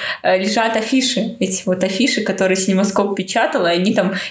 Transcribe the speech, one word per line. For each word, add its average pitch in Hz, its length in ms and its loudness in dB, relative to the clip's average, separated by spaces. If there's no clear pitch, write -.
э, 185 140 4
лежат 226 380 0
афиши. 240 600 0
Эти 190 260 -2
вот 185 200 0
афиши, 202 380 0
которые 190 340 0
Синемаскоп 196 600 0
печатал, 190 500 0
и 170 40 2
они 180 240 2
там 190 180 0